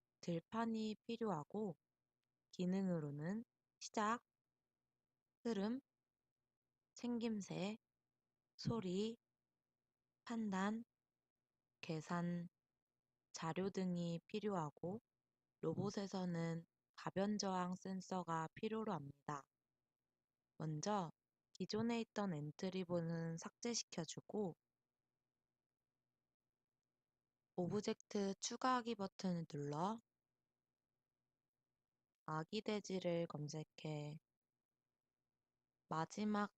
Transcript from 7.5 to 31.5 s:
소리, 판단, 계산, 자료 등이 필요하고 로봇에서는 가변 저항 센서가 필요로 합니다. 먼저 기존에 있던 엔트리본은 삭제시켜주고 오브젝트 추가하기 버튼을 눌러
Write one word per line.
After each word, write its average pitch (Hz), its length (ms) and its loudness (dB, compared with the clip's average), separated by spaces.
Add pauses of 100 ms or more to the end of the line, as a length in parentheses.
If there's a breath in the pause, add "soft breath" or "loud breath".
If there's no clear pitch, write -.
소리, 214 600 0 (1080)
판단, 214 580 2 (1000)
계산, 175 680 0 (840)
자료 165 360 0
등이 175 580 0
필요하고 196 760 -2 (580)
로봇에서는 170 1040 0 (280)
가변 202 420 0
저항 185 400 0
센서가 180 760 -2
필요로 220 380 -2
합니다. 143 520 -6 (1120)
먼저 160 560 0 (400)
기존에 226 480 0
있던 202 320 0
엔트리본은 165 1080 0
삭제시켜주고 202 1160 -4 (3000)
오브젝트 196 840 0
추가하기 240 540 2
버튼을 190 520 0
눌러 151 540 0 (2250)